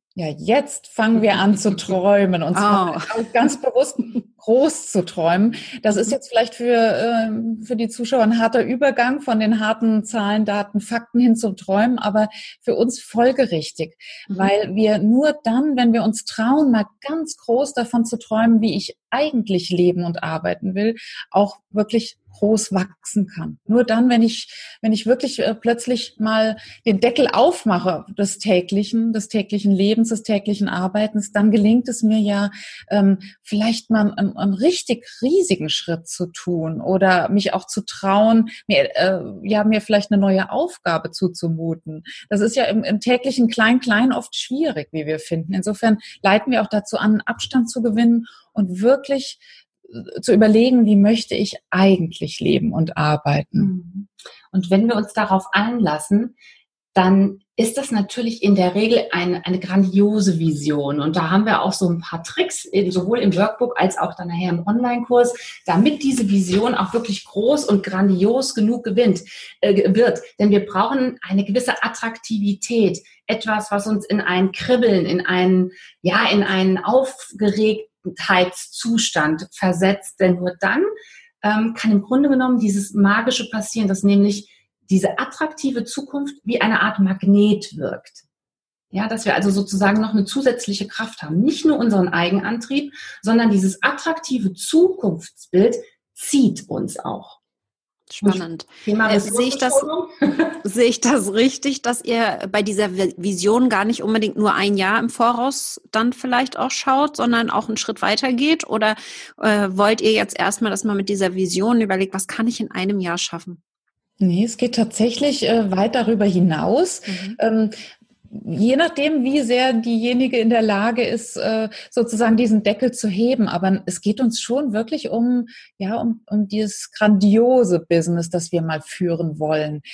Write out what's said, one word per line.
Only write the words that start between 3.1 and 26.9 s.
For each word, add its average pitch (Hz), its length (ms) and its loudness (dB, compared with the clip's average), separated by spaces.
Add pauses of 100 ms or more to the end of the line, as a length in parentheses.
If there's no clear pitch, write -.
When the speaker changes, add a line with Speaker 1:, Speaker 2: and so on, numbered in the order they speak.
Speaker 2:
Oh. 226 160 -4
Speaker 1:
ganz 277 280 2
bewusst - 360 0 (400)
groß 262 540 0
zu 180 140 0
träumen. 180 500 0 (280)
Das 208 140 2
ist 208 120 0
Speaker 2:
Mhm. 220 60 -2
Speaker 1:
jetzt - 160 -8
vielleicht 233 240 0
für, 240 200 0
ähm, 226 880 0
für 233 140 -4
die 226 120 -2
Zuschauer 233 340 -2
ein 226 160 4
harter 233 260 2
Übergang 262 560 0
von 226 180 -2
den 220 220 2
harten 220 440 0
Zahlen, 214 400 0
Daten, 202 360 -2
Fakten 233 400 -4
hin 233 160 6
zum 208 200 -4
Träumen, 220 420 0
aber 214 300 0 (320)
für - 140 0
uns 240 260 0
folgerichtig. 220 960 0 (320)
Speaker 2:
Mhm. 190 100 -6
Speaker 1:
Weil 196 360 2
wir 214 240 2
nur 254 360 4 (100)
dann, 262 320 2
wenn 233 160 4
wir 226 100 2
uns 214 220 -2
trauen, 262 480 2
mal 214 140 2 (140)
ganz 311 360 -6
groß 269 380 -2
davon 233 300 -2
zu 233 140 -6
träumen, 226 420 2
wie 214 160 0
ich - 200 -8 (140)
eigentlich 220 600 -2
leben 175 340 2
und 170 180 -6
arbeiten 170 520 -6
will, 220 220 -2 (340)
auch 202 280 0 (120)
wirklich 214 460 -2 (160)
groß 208 400 0
wachsen 190 540 -2
kann. 156 400 -12
Nur 226 160 2
dann, 226 260 2
wenn 233 140 4
ich, - 320 -4 (280)
wenn 220 100 0
ich 208 120 -2
wirklich, 254 360 -2
äh, 226 120 0
plötzlich 233 680 -4
mal 220 360 0 (300)
den 196 140 2